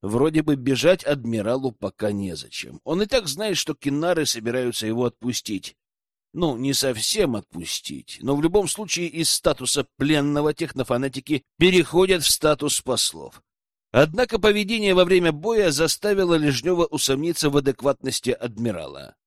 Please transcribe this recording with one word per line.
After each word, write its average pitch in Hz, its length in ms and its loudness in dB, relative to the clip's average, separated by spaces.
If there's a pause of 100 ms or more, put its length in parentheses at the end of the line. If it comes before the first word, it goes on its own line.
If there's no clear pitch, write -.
Вроде 147 400 2
бы 151 120 2
бежать 135 480 2
адмиралу 120 680 -2
пока 104 400 -4
незачем. 87 720 -8
Он 165 180 -2
и 214 60 0
так 226 200 0
знает, 175 300 -4
что - 160 -4
Кинары 151 540 0
собираются 117 580 -2
его 113 200 -2
отпустить. 110 720 -6 (540)
Ну, 151 260 -2
не 135 180 -2
совсем 131 600 0
отпустить, - 840 -10
но 139 140 0
в 147 80 0
любом 180 240 2
случае 175 400 -6
из 160 240 -4
статуса 139 560 -2 (100)
пленного 147 560 0
технофанатики 135 880 -2 (160)
переходят 180 640 4
в - 80 0
статус 147 520 0
послов. - 600 -4 (500)
Однако 160 460 2
поведение 208 560 2
во 180 120 6
время 175 260 4
боя 190 400 0
заставило 175 640 2
Лежнева 151 500 2
усомниться 151 640 0
в 135 80 2
адекватности 135 720 -2
адмирала. 98 840 -6 (120)